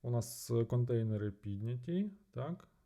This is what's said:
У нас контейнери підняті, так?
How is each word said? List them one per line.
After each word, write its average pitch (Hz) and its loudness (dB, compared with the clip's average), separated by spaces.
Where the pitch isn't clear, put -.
У 123 -4
нас - -2
контейнери 113 2
підняті, 123 -2
так? 151 -6